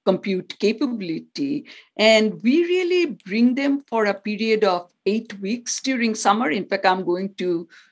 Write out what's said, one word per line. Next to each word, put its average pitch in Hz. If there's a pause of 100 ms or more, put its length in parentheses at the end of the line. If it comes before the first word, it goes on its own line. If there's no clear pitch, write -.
compute 190
capability. 196 (300)
And 214
we 285
really 349
bring 233
them 277
for 220
a 202 (140)
period 214
of 175 (160)
eight 214
weeks 208
during 233
summer. 220
In 214
fact, 196
I'm 190
going 185
to 175 (240)